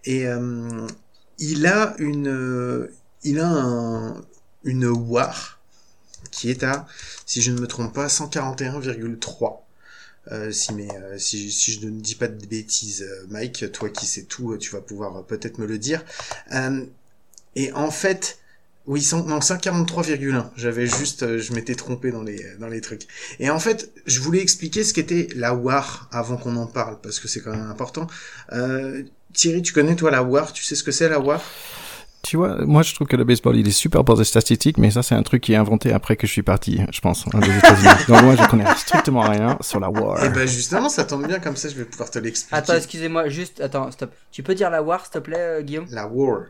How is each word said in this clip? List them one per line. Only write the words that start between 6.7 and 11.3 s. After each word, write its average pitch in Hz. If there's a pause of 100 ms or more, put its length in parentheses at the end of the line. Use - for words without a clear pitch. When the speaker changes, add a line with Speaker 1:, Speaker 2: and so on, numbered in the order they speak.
Speaker 1:
si 120
je 131
ne 120
me 123
trompe 117
pas, 143
cent 147
quarante 135
et 135
un 135
virgule 117
trois. - (640)
Euh, 107
si -
mes, 104
euh, 98
si, 104